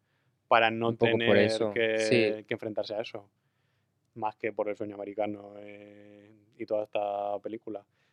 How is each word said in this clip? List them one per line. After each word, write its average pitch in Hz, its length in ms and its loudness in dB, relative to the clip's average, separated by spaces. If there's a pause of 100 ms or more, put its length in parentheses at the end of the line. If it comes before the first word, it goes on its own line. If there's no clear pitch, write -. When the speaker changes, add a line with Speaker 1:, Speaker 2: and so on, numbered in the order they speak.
(460)
Speaker 1:
para 113 240 6
no 113 200 0
Speaker 2:
Un 117 60 -2
poco 117 160 4
por 113 60 2
Speaker 1:
tener 117 200 6
Speaker 2:
eso, 110 340 2
Speaker 1:
que, 110 260 2
Speaker 2:
sí. 110 460 2
Speaker 1:
que - 100 -6
enfrentarse 107 400 -6
a 104 60 -4
eso. 104 280 -12 (840)
Más 110 220 -6
que 110 160 -6
por 104 160 -4
el 104 80 -6
sueño 104 180 -10
americano, 101 640 -6
eh, 104 720 -20 (280)
y 113 80 -8
toda 107 180 0
esta 101 560 -2
película. 107 420 -10 (300)